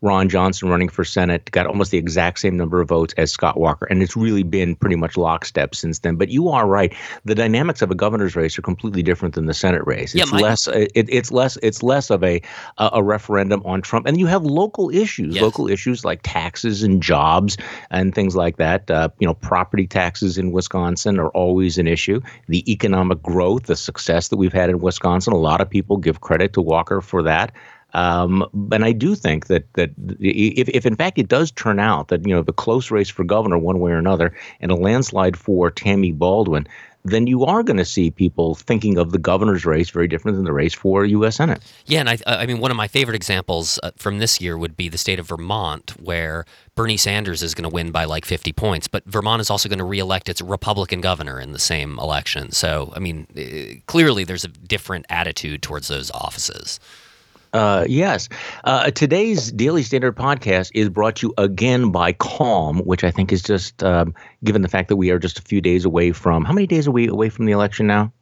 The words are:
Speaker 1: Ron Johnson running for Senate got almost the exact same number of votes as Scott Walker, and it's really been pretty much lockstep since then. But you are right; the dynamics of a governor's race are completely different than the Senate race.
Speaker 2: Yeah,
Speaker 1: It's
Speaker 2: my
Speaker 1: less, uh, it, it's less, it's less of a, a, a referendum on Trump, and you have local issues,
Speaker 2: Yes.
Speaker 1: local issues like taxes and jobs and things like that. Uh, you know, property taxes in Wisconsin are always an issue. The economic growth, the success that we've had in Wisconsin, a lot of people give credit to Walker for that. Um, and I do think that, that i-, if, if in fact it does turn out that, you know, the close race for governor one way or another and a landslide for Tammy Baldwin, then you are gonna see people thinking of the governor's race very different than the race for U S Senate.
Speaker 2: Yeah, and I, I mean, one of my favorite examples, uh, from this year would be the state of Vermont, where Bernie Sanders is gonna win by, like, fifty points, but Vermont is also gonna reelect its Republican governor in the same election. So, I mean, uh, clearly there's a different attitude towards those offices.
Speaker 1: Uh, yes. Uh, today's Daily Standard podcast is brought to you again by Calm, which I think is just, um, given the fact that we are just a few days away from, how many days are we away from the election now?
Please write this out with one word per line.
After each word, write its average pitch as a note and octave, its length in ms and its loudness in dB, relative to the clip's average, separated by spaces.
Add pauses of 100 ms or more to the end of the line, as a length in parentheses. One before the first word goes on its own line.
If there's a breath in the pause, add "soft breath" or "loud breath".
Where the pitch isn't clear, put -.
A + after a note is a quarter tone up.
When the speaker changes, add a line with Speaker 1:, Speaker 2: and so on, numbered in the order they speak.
Speaker 1:
Ron F#2+ 260 4
Johnson F#2 400 2
running F2+ 200 2
for F2 160 -2
Senate F2 460 0
got F2 160 0
almost G2+ 240 0
the F#2 80 2
exact E2+ 400 0
same F#2 180 0
number F2 240 0
of E2+ 80 2
votes E2 280 2
as D#2+ 160 0
Scott - 260 0
Walker, D#2 280 2
and F#2+ 180 2
it's F2 120 -4
really A2 280 2
been F2 320 0
pretty G2 180 0
much E2 220 -2
lockstep E2 580 0
since E2 240 -6
then. E2+ 160 0
But F#2 140 0
you D3 200 0
are B2 200 2
right; G2 260 2 (300 loud breath)
the A2 100 0
dynamics A#2 480 0
of G2+ 80 0
a F#2 60 0
governor's G2+ 400 0
race D#2+ 200 0
are F2+ 60 -10
completely F#2+ 400 -4
different E2+ 320 0
than D#2+ 120 -2
the D#2 80 -2
Senate F2+ 300 0
race. - 300 -4
Speaker 2:
Yeah, F3+ 80 4
Speaker 1:
It's D3 100 0
Speaker 2:
my - 60 2
Speaker 1:
less, A2 300 2
uh, A2 260 2
it, A2+ 140 4
it's B2 240 0
less, B2 280 2
it's A2 220 0
less C3 280 0
of F#2+ 120 2
a, F2 180 2 (360 loud breath)
a, G#2+ 160 2
a G#2+ 100 2
referendum G2+ 640 0
on F#2 180 -2
Trump, A#2 240 -2
and D#3 140 2
you F#3 60 4
have F3 180 2
local F3 460 0
issues, C3 440 0
Speaker 2:
Yes. F#2+ 80 4
Speaker 1:
local - 260 0
issues A2+ 360 -2
like F2 180 -2
taxes F#2+ 640 -2
and F#2+ 180 4
jobs F2 540 2 (340 loud breath)
and F#2 240 0
things F#2+ 220 0
like E2+ 220 0
that. E2+ 300 0
Uh, D#2+ 180 2 (140)
you G2+ 60 2
know, E2 60 0
property F#2 540 -2
taxes F2+ 500 -2
in F#2 160 -2
Wisconsin F2+ 680 -2
are D#2+ 120 0
always F#2 480 2
an E2+ 100 2
issue. F#2+ 320 0 (280 loud breath)
The F2+ 220 0
economic F#2 520 2
growth, F2+ 400 0
the - 120 0
success - 540 -2
that - 80 -2
we've F#2 160 2
had F2+ 160 2
in F2+ 120 0
Wisconsin, F2+ 520 0
a F#2 60 4
lot D#2+ 240 2
of G2 80 -4
people G2+ 260 0
give E2 240 0
credit F2 320 0
to - 80 0
Walker E2+ 400 0
for F2+ 220 -2
that. D#2+ 320 0 (400 loud breath)
Um, F2+ 500 2 (260)
and A2 140 2
I A2+ 80 4
do B2+ 220 0
think D#2 320 -2
that, E2+ 260 0
that E2+ 200 -2 (180)
i-, G#2 480 0
if, B2 100 0
if A#2+ 160 0
in A#2 100 2
fact F3 240 -2
it A#2+ 100 0
does D#3 220 2
turn G#2 300 0
out G#2 280 0
that, F2 180 0
you G2 80 2
know, E2+ 80 2
the D#2+ 100 -2
close A#2+ 380 -2
race G2+ 180 2
for - 160 -4
governor G2+ 320 2
one F2 240 2
way F2 120 2
or E2 60 2
another F2 360 2 (260 loud breath)
and F2+ 100 -2
a F2+ 60 2
landslide F#2+ 600 0
for F2+ 320 2
Tammy G2 420 2
Baldwin, E2+ 560 2 (360 loud breath)
then A2+ 220 2
you B2+ 180 2
are G3 180 2
gonna G2 240 2
see E2+ 240 2
people E2 460 0
thinking G#2+ 420 0
of E2+ 140 0
the F2 60 2
governor's F#2 460 0
race E2 240 2
very F2 200 0
different F#2+ 280 -2
than F#2+ 80 0
the E2 80 -2
race D2 220 0
for G2 320 2
U G#2 180 4
S A2 120 0
Senate. D#3 260 0 (240 loud breath)
Speaker 2:
Yeah, D#3 140 2
and B2 100 0
I, A#2 160 0
I A2 180 -2
mean, A#2+ 140 -4
one B2+ 120 0
of B2 60 0
my G#2+ 120 -2
favorite B2+ 260 0
examples, F#2 680 -2
uh, F2+ 140 -8
from G2+ 220 -4
this A2 220 0
year F2 180 -6
would E2 180 -6
be F2 140 -4
the E2 80 -8
state F#2+ 200 -2
of E2+ 100 -10
Vermont, E2+ 640 -6 (100)
where E2+ 420 -6 (300 soft breath)
Bernie A2+ 240 -2
Sanders G2+ 440 -2
is E2 120 -6
gonna E2 160 -6
win E2 220 -6
by, D#2+ 120 0
like, D#2+ 220 -6
fifty E2 260 -4
points, F#2 360 -4
but - 180 -6
Vermont G#2+ 340 -2
is G#2 80 -4
also G2+ 220 -2
gonna F#2+ 140 -4
reelect F#2+ 440 -2
its F2+ 140 -6
Republican F#2+ 580 -4
governor D#2 400 -4
in C2 120 -12
the C2 60 -12
same D2 400 -4
election. C#2+ 540 -4
So, D2+ 420 -2
I D#2+ 40 -10
mean, E2 360 -8
uh, B1+ 520 -12
clearly C#3+ 380 4
there's F2 200 -8
a F2+ 40 -10
different F2+ 600 -8
attitude D#2 540 -6
towards D2 260 -10
those C2+ 220 -8
offices. - 680 -10 (760 loud breath)
Speaker 1:
Uh, G2+ 340 4
yes. C#3+ 400 0 (360 loud breath)
Uh, C3 260 2
today's D#3 640 2
Daily C#3+ 300 2
Standard B2 320 0
podcast A#2 600 0
is G#2+ 160 2
brought G#2 260 0
to A#2 120 -2
you - 100 -6
again G#2+ 520 2
by F2 220 2
Calm, F2+ 680 0
which F#2 240 0
I F2 60 4
think F#2+ 220 0
is F#2 100 0
just, - 400 -2
um, E2+ 320 2 (300 loud breath)
given G#2+ 160 4
the F#2 80 0
fact F#2+ 220 0
that G#2 60 2
we F#2 140 2
are F2+ 80 4
just F2 200 -4
a - 40 -18
few G2 200 0
days F2+ 240 2
away F2 260 2
from, E2 320 2
how A2+ 80 0
many G3+ 140 2
days D#3+ 200 2
are C#3+ 40 0
we A#2+ 180 2
away A2 220 0
from A2+ 160 -2
the G#2+ 60 4
election G2+ 340 2
now? G#2 360 2